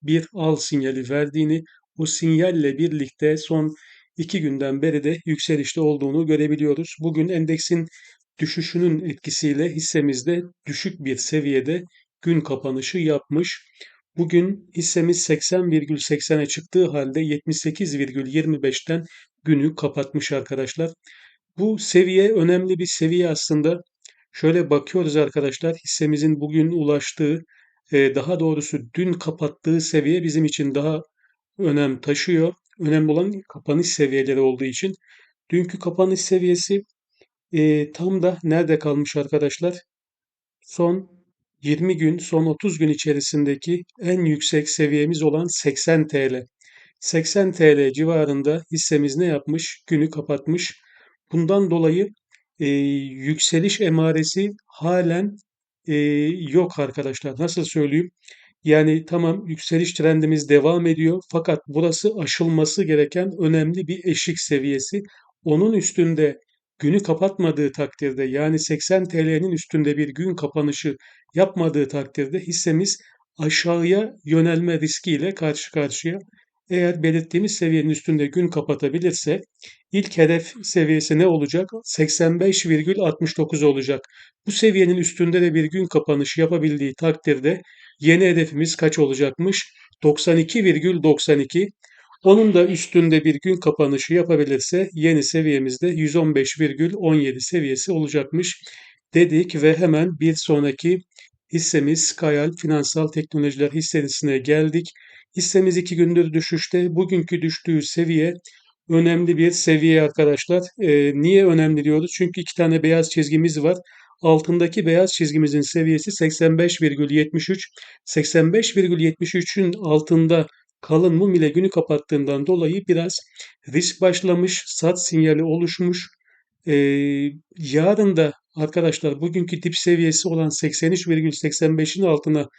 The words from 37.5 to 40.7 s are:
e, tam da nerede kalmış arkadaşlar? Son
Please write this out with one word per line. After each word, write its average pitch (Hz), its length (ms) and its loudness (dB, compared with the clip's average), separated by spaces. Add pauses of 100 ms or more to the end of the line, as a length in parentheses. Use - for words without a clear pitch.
e, 151 380 2
tam 180 320 -2
da 180 200 0
nerede 160 360 2
kalmış 147 360 -2
arkadaşlar? 147 600 -2 (840)
Son 175 480 -2 (520)